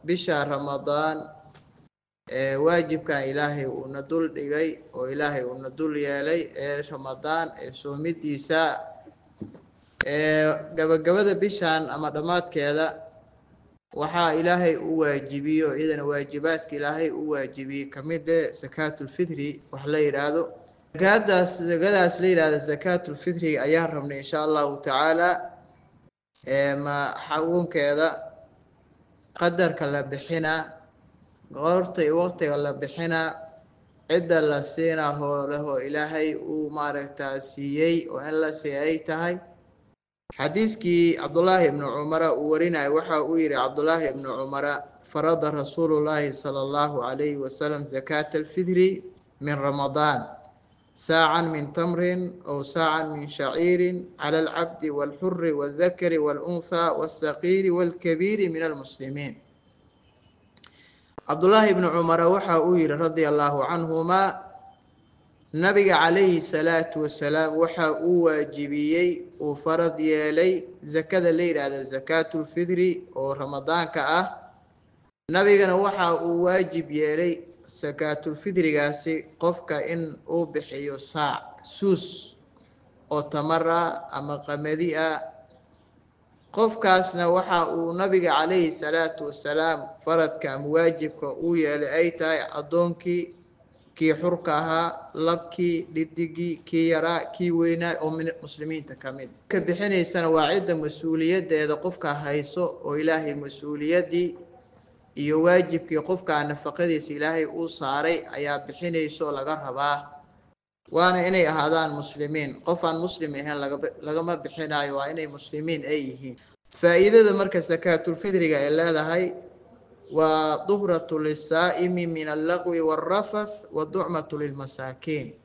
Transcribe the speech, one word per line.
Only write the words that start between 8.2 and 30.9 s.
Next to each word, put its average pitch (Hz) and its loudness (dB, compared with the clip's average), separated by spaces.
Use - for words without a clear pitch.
ee 156 2
gabagabada 165 4
bishan 165 0
ama 151 -4
dhammaadkeeda, 156 0
waxaa 156 0
Ilaahay 175 4
u 160 -2
waajibiyo, 143 -2
iyadana 151 -2
waajibaadka 147 -4
Ilaahay 151 -2
u 151 -6
waajibiyey 139 -6
ka 139 -14
mid 156 -6
eh, 165 2
sakaatul 147 -6
fitri, 151 -4
wax 139 -12
la 151 0
yiraahdo. 147 2
Zakadaas, 190 6
zakadaas 175 4
la 185 4
yiraahdo 160 4
zakaatul 151 -2
fitri 165 -2
ayaan 156 2
rabnay 143 -6
insha 151 -2
Allahu 147 2
tacaala, 160 2
ee, 139 2
ma, 143 -2
xukunkeeda, 156 0
qadarka 170 0
la 143 -2
bixina, 156 -4